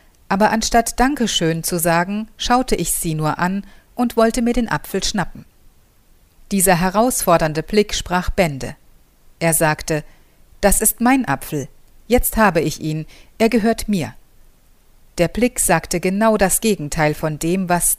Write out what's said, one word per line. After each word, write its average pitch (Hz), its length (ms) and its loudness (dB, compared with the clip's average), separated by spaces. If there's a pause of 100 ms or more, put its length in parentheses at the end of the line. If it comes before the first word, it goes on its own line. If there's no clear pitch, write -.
(280)
aber 202 240 2
anstatt 226 480 0
Dankeschön 196 640 0
zu 180 160 -4
sagen, 175 560 0
schaute 247 400 0
ich - 160 -2
sie 165 220 -2
nur 156 260 -2
an 190 260 -2 (300)
und 240 220 -2
wollte 226 240 2
mir 233 100 0
den 240 160 0
Apfel - 340 -4
schnappen. - 440 -6 (1080)
Dieser 190 260 4
herausfordernde 175 840 2
Blick 208 320 0
sprach - 360 -4
Bände. 139 440 -2 (640)
Er 165 140 2
sagte: 151 500 0 (560)
„Das 196 220 4
ist - 180 -2
mein 254 260 2
Apfel, 139 440 -4 (400)
jetzt - 260 2
habe 196 240 4
ich 151 220 -2
ihn, 156 240 -4 (320)
er 226 100 4
gehört 220 400 0
mir.“ 175 260 -4 (1080)
Der 170 100 2
Blick 240 320 -2
sagte 170 400 0
genau 208 340 2
das 196 240 0
Gegenteil 151 540 0
von 151 260 -4
dem, 175 300 -2
was 175 300 0